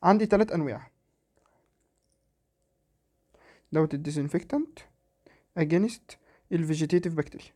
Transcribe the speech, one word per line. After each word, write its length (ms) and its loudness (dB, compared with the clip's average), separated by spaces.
عندي 240 6
تلات 260 4
أنواع 380 -4
دوت 220 0
الديسانفكتانت 840 -4
against 580 -2
الفيجيتيتيف 640 0
بكتيريا. 420 -8